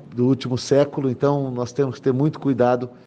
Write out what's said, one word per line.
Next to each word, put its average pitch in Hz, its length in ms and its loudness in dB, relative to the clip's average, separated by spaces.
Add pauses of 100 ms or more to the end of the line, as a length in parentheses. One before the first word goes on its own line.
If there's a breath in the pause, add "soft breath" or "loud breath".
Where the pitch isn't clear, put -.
(160)
do 123 100 2
último 127 320 0
século, 143 520 2
então 139 420 -2
nós 123 220 -6
temos 135 220 -2
que - 80 -20
ter 135 100 2
muito 147 260 0
cuidado 123 500 2 (180 loud breath)